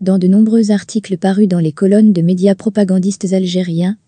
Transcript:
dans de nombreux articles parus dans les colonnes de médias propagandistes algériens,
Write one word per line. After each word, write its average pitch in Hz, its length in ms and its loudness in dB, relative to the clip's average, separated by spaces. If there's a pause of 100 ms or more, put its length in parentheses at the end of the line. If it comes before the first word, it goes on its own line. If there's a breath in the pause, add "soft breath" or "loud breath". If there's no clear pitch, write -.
dans 190 160 0
de 180 100 0
nombreux 214 440 2
articles 202 460 -4
parus 196 300 0
dans 175 120 0
les 160 120 0
colonnes 202 400 2
de 175 100 0
médias 185 320 0
propagandistes 190 800 -2
algériens, 180 640 -2 (120)